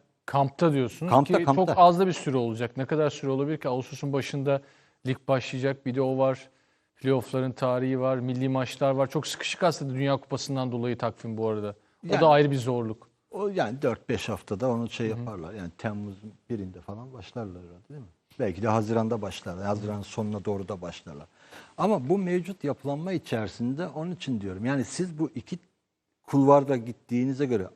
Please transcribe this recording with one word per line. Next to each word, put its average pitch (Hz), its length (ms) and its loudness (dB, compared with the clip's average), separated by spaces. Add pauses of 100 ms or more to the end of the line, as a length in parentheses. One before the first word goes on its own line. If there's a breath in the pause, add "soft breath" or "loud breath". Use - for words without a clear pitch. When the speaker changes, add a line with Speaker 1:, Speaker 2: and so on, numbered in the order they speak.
(260)
Speaker 1:
Kampta 139 480 2
diyorsunuz 139 380 0
Speaker 2:
Kampta, 143 260 6
Speaker 1:
ki 170 80 4
Speaker 2:
kampta. 147 200 4
Speaker 1:
çok 160 120 2
az 175 220 10
da 190 80 6
bir 175 60 0
süre 131 240 -2
olacak. 117 400 -2
Ne 131 80 -2
kadar 151 240 2
süre 139 220 -4
olabilir 143 260 0
ki? 147 120 -6
Ağustos'un 131 440 -4
başında 139 480 0 (460 soft breath)
lig 127 100 -2 (100)
başlayacak, 135 580 0
bir 123 100 -2
de 135 60 0
o 131 160 0
var. 131 320 2 (460)
Playoff'ların 131 560 0
tarihi 131 480 0
var, 131 180 0
milli 127 320 -2
maçlar 131 420 0
var. 135 160 2
Çok 147 200 -4
sıkışık - 360 -6
aslında 143 300 0
Dünya 135 240 0
Kupası'ndan 131 540 -4
dolayı 120 260 -2
takvim 113 400 -6
bu 110 100 -2
arada. 107 220 -2
O - 440 -16
Speaker 2:
Yani 180 80 6
Speaker 1:
da 165 80 10
ayrı 147 220 8
bir 139 60 0
zorluk. 120 520 -4 (220)
Speaker 2:
o 202 160 -4
yani 143 340 -2
dört 120 280 -2
beş 113 200 -2
haftada 107 400 -4
onu 117 200 -2
şey 113 200 -4
Speaker 1:
Hı 110 60 -2
hı. 117 40 -10
Speaker 2:
yaparlar. 101 340 -10
Yani 92 240 -10
Temmuz 104 380 -6 (340)
birinde 92 320 -8
falan 113 320 -16
başlarlar 107 500 -12
herhalde, 87 260 -20
değil 147 120 -16
mi? 104 60 -18 (320)
Belki 98 220 -2
de 117 60 0
Haziran'da 110 540 2
başlarlar. 95 440 -8
Haziran 104 360 -2
sonuna 107 440 -6
doğru 98 220 -4
da 87 140 -8
başlarlar. 80 460 -14 (500 loud breath)
Ama 160 320 0
bu 185 80 4
mevcut 180 460 -2
yapılanma 143 500 -4
içerisinde 127 760 -4
onun 156 240 -6
için 127 300 -4
diyorum. 98 240 -6
Yani 151 200 0
siz 175 340 -6
bu 156 160 -2
iki 175 240 -10 (680)
kulvarda 139 500 6
gittiğinize 123 680 -2
göre 110 300 0